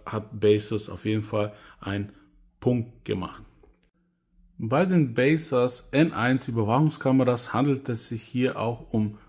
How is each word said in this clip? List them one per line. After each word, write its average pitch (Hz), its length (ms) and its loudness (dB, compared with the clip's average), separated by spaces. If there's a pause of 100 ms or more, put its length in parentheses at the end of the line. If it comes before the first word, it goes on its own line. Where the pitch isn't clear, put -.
hat 107 340 -8
Baseus 104 500 2
auf 95 160 -10
jeden 107 180 0
Fall 104 300 -4 (260)
einen 101 320 -6 (480)
Punkt 123 460 -2
gemacht. 92 380 -8 (1120)
Bei 131 280 2
den 165 280 4
Baseus 127 800 0
N 156 220 2
eins 127 340 0
Überwachungskameras 123 1080 2
handelt 135 360 0
es 113 180 -6
sich 113 160 -8
hier 123 340 -2
auch 113 340 -6
um 107 260 0 (120)